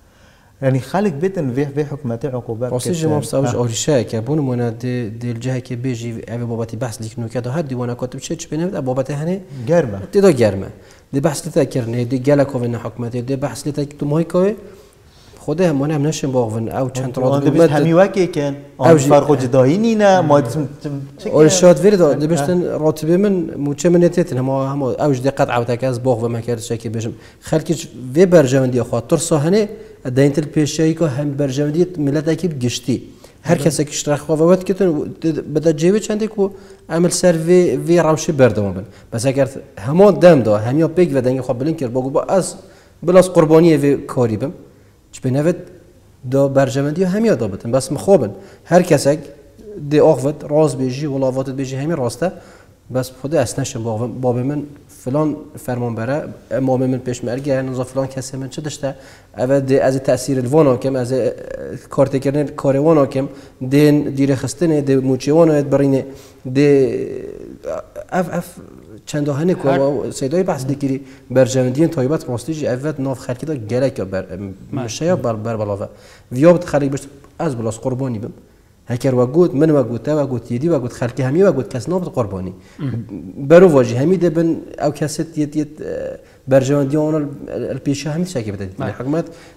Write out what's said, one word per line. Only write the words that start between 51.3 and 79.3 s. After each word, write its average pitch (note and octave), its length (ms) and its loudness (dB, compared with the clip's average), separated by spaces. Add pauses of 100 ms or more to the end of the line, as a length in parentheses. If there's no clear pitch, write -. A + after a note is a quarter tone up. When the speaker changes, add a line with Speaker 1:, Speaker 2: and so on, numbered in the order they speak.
Speaker 2:
بیجی C3 260 -6
همین D3+ 200 -4
راسته. C#3+ 360 -4 (640)
بس B2+ 160 -4 (100)
خود C#3+ 140 -6
اسنشم B2+ 480 -2
باب، A2+ 380 -6
باب B2 180 0
من C#3 240 -4 (260)
فلان D3 480 -4 (200)
فرمان A#2+ 380 -6
بره، B2 300 -4 (260)
امام C3 360 0
من C3 120 0
پیش B2 260 -8
مرگه، C3 380 -2
نزا C3 220 -6
فلان C3+ 220 -4
کسی C3 300 -10
من C3+ 120 -10
چه D3+ 140 -12
داشته؟ C#3+ 320 -8 (440)
اول C3 220 2
دی C3 180 2
از C3 180 2
تأثیر C3+ 420 -2
الوان C3 380 2
کم، C3+ 200 -2
از، B2 160 -4
اه، B2 180 0 (600)
کارت C3+ 260 2
کردن C#3 300 0
کاروان C#3 600 2
کم، C3+ 220 -4 (400)
دین D3 340 6
دیر C#3 320 0
خستنه، D3 460 0
دی C3+ 160 2
موچیوان C#3 540 4
هایت D3 140 2
برینه، C#3 420 2 (480)
دی C3+ 440 4 (1120)
اف E3+ 200 -2
اف F3 140 -6 (600)
چند D3 220 -4
هنه D3+ 240 0 (120)
Speaker 3:
هر C3+ 140 2
Speaker 2:
کو C3+ 320 0
سیدای C#3+ 320 -2
بحث D3+ 240 -4
دیگری C3+ 340 -4 (300)
برجوندین B2+ 560 2
تایبت D3+ 420 -2
راستیجی C#3 380 -6
اول B2+ 320 -4
ناف C3+ 200 -4
خلکی - 280 -10
دا D#3 80 -6
گله A#2+ 360 -2
که G#2+ 140 -6
بر، F#2 320 -8
Speaker 3:
مم. F#2+ 180 -10 (180)
Speaker 2:
مشه C3 320 -6
یا F3 120 0
بر، B2+ 160 -2
بر A2+ 240 -6
بلاوه. G#2 320 -6 (440)
ویابت D#3+ 320 4
خلک C#3 260 0
بشت C#3 180 -8 (300)
از D3 200 -4
بلاس A2 200 -4
قربانی B2+ 400 -4
بم. A2+ 140 -10 (560)
هکر B2+ 260 0
و B2 120 4
گوت، D#3 280 2